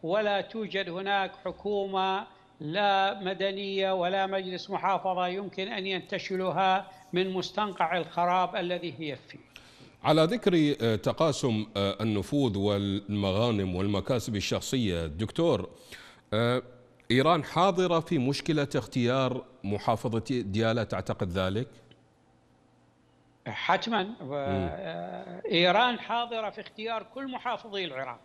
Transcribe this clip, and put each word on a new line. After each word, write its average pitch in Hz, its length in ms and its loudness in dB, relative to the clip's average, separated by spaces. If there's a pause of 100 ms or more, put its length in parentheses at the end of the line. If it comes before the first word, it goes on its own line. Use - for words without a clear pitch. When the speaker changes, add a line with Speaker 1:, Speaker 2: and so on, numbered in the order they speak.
Speaker 1:
ولا 202 380 2
توجد 196 480 -6
هناك 196 420 -2 (140)
حكومة 190 800 -2 (320)
لا 196 640 2
مدنية 196 680 -2
ولا 190 360 0
مجلس 190 420 -4
محافظة 185 580 0
يمكن 190 400 -4
أن 190 200 -6
ينتشلها 190 1040 0 (220)
من 185 200 0
مستنقع 185 640 -2
الخراب 175 580 0
الذي 175 440 -4
هي 151 160 -6
فيه. - 240 -20 (640)
Speaker 2:
على 151 200 6
ذكر، 170 580 4
آه، 113 140 4
تقاسم، 120 720 0 (100)
آه، 98 240 0
النفوذ 110 560 2
والمغانم 101 1160 2
والمكاسب 101 600 0
الشخصية، 95 720 0
دكتور، 107 600 0 (640)
آه، 120 280 2 (500)
إيران 143 320 6
حاضرة 175 560 4
في 160 180 0
مشكلة 143 580 0
اختيار 127 680 0 (180)
محافظة 107 680 0
ديالى، 113 560 0
تعتقد 95 440 -4
ذلك؟ 95 380 0 (1800)
Speaker 1:
حتما. 196 540 0 (200)
و-، 143 280 -4
Speaker 2:
مم. 92 220 0
Speaker 1:
آه، - 720 -10 (100)
إيران 196 480 4
حاضرة 233 500 -4
في 202 120 -14
اختيار 220 420 -8 (100)
كل 269 180 -8
محافظي 214 540 -6
العراق 131 400 -8